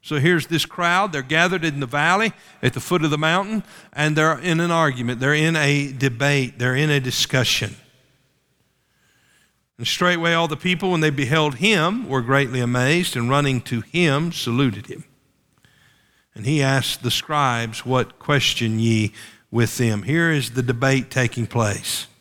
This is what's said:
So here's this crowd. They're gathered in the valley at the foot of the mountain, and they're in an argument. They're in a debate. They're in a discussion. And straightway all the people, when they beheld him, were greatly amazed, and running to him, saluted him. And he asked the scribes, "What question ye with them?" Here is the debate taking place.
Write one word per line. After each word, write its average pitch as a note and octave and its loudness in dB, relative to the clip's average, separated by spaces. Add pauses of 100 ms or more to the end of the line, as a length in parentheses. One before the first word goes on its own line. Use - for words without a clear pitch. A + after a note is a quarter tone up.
So D3+ -4
here's D#3+ 4
this E3 -2
crowd. F3+ 0
They're C#3+ -4
gathered E3 0
in D3 -2
the C#3 -4
valley E3 0 (300)
at - 0
the - -10
foot E3+ -2
of D#3 0
the D3+ 0
mountain, F#3+ 0 (280)
and D3+ 0
they're D#3 2
in D#3+ 0
an F3 0
argument. B2+ 0
They're C3+ 2
in D#3 2
a C#3+ 0
debate. C3+ -2
They're B2+ 0
in D3 0
a C#3+ 2
discussion. - -2 (2000)
And A#2 -6
straightway E3+ 2
all E3+ 2
the D#3 -4
people, F3+ -2
when E3+ 2
they D#3 4
beheld C#3+ 2
him, G3 2
were C3 0
greatly B2+ 2
amazed, C3 0
and A#2+ 0
running C#3 2
to A#2 -4
him, E3 0
saluted A#2+ -2
him. - -14 (1300)
And G#2+ -12
he D3 2
asked C3+ 0
the B2 -4
scribes, A#2 -2
"What B2+ -2
question A#2+ 0
ye A2 2 (380)
with A2+ 0
them?" G#2+ 0
Here E3 0
is C3+ -2
the B2 -2
debate C3 0
taking A#2+ -2
place. - -4 (160)